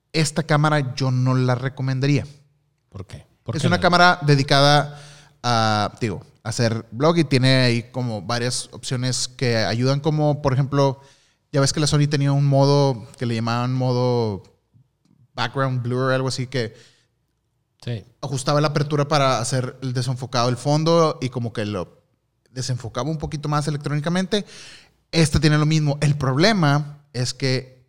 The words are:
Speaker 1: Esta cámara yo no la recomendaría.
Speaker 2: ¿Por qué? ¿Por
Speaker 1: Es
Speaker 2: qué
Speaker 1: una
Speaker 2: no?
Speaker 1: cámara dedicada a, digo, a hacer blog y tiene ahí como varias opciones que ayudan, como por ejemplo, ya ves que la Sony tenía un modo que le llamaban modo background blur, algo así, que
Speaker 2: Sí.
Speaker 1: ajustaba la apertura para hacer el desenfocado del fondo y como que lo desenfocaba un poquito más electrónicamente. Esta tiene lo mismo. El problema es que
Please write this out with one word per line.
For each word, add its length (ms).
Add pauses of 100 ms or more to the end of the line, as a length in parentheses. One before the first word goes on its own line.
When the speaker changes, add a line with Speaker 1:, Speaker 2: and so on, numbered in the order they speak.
(140)
Speaker 1:
Esta 300
cámara 520
yo 160
no 240
la 200
recomendaría. 680 (640)
Speaker 2:
¿Por 180
qué? 180 (180)
¿Por 120
Speaker 1:
Es 60
Speaker 2:
qué 60
Speaker 1:
una 100
Speaker 2:
no? 40
Speaker 1:
cámara 420
dedicada 760 (440)
a, 580
digo, 240 (180)
a 60
hacer 420
blog 260
y 60
tiene 400
ahí 280
como 300
varias 520
opciones 540
que 300
ayudan, 440
como 400
por 120
ejemplo, 460 (520)
ya 100
ves 100
que 80
la 80
Sony 220
tenía 240
un 120
modo 600 (100)
que 80
le 100
llamaban 380
modo 680 (920)
background 480
blur, 300
algo 160
así, 200
que 280 (1080)
Speaker 2:
Sí. 200 (180)
Speaker 1:
ajustaba 400
la 60
apertura 400
para 320
hacer 420
el 120
desenfocado 540
del 100
fondo 640
y 100
como 220
que 140
lo 380 (480)
desenfocaba 580
un 80
poquito 320
más 180
electrónicamente. 800 (640)
Esta 280
tiene 180
lo 80
mismo. 360
El 140
problema 840 (140)
es 200
que 560